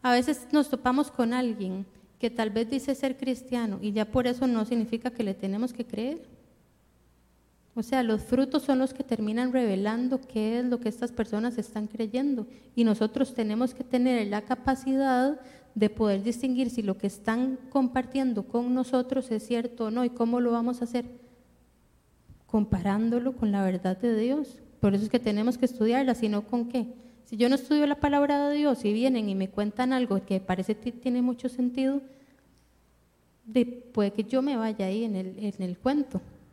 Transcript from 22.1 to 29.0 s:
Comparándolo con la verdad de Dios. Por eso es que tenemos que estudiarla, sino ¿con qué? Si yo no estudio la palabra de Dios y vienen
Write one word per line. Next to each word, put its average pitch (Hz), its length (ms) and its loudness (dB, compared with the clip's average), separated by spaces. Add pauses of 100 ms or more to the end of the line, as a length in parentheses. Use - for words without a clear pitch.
Comparándolo 220 880 0
con 220 160 0
la 202 100 2
verdad 185 360 0
de 233 200 2
Dios. 262 440 -2 (180)
Por 196 160 4
eso 202 80 2
es 214 60 -4
que 240 100 2
tenemos 220 380 0
que 262 80 2
estudiarla, 247 500 2
sino 214 320 -2
¿con 240 220 -2
qué? 240 240 -4 (320)
Si 220 120 -10
yo 240 120 4
no 269 60 6
estudio 294 320 2
la 285 120 0
palabra 285 480 4
de 294 80 2
Dios 294 300 2
y 208 80 2
vienen 233 360 2